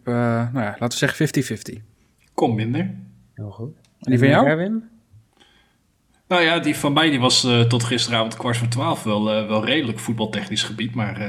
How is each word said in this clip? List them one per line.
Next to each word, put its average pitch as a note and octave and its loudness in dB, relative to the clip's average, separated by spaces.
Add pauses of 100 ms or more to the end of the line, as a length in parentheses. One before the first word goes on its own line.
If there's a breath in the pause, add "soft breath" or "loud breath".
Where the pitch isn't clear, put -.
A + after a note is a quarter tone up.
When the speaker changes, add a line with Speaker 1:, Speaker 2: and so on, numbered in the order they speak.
Speaker 1:
eh, A#2+ -2 (380)
nou C3 -4
ja, G#2 -4
laten A#2+ -4
we A#2+ -8
zeggen - -2
fifty D3+ 0
fifty. - -8 (540)
Speaker 2:
Kom B2 2
minder. B2+ -2 (400)
Speaker 3:
Heel G#2 -12
goed. A#2+ -12 (240)
Speaker 1:
En - -6
die B2+ 4
van B2+ 4
Speaker 3:
En, C#3 6
Speaker 1:
jou? G#3+ 6
Speaker 3:
Erwin? G3 -2 (1400 soft breath)
Speaker 2:
Nou F3+ 4
ja, E3 4
die D3 0
van D3 0
mij, D#3 4
die C#3 2
was, B2 4
eh, A#2+ 4
tot A#2 4
gisteravond A#2 -2
kwart A#2+ -2
voor A#2+ -2
twaalf C#3 -2
wel, G#2+ 0
eh, G#2+ 0
wel G#2+ 0
redelijk C3 0
voetbaltechnisch G#2+ -4
gebied, A2 -6
maar, G2+ -4
eh, G2+ -6